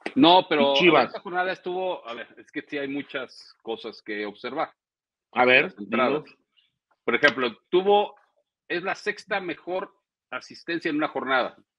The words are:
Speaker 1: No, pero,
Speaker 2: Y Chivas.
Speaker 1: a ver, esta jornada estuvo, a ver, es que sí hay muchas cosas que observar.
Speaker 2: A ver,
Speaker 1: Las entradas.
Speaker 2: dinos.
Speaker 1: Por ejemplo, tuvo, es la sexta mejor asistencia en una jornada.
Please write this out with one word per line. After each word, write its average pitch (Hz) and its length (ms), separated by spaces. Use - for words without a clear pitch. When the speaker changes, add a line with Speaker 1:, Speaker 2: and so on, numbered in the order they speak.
Speaker 1:
No, 170 340
pero, 139 260
Speaker 2:
Y 139 40
Chivas. 165 160
Speaker 1:
a 143 60
ver, 113 80
esta - 120
jornada 180 320
estuvo, 180 540
a 117 80
ver, 117 140
es 110 120
que 143 120
sí - 160
hay 139 100
muchas 135 760
cosas 110 400
que 107 240
observar. 123 440
Speaker 2:
A 123 120
ver, 127 200
Speaker 1:
Las - 140
entradas. 120 460
Speaker 2:
dinos. - 140
Speaker 1:
Por 117 100
ejemplo, 123 420
tuvo, 202 460
es 170 140
la 185 120
sexta 202 460
mejor 185 540
asistencia 165 600
en 147 60
una 151 120
jornada. 127 480